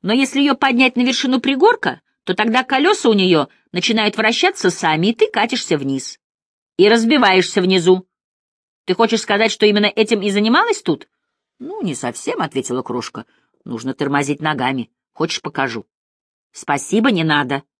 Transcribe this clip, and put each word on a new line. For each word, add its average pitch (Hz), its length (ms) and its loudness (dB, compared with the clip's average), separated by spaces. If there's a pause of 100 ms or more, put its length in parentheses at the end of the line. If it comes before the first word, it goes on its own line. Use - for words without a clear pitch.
«Но 196 120 -2
если 269 260 0
её 277 160 2
поднять 254 400 2
на 240 60 0
вершину 247 400 0
пригорка, 277 580 0 (240)
то 185 100 -4
тогда 226 300 0
колёса 277 460 2
у 214 40 4
неё 180 340 4 (240)
начинают 208 460 -2
вращаться 226 520 0
сами, 160 380 0
и 233 60 0
ты - 160 2
катишься 214 480 -2
вниз. 135 420 -6 (580)
И 190 100 4
разбиваешься 214 720 2
внизу. 185 460 4 (800)
Ты 180 80 -2
хочешь 226 280 2
сказать, 214 300 0
что - 140 0
именно 208 220 4
этим 214 340 0
и 202 80 -2
занималась 240 520 0
тут?» - 280 -6 (500)
«Ну, 359 220 -12
не 170 140 -4
совсем», - 460 -6
ответила 131 400 -4
Крошка. 117 440 -10 (400)
«Нужно 117 280 -8
тормозить 143 480 -2
ногами. 135 500 -4 (220)
Хочешь, - 280 -6
покажу?» 131 440 -6 (640)
«Спасибо, 214 600 -2
не 170 120 0
надо», 143 400 -2 (160)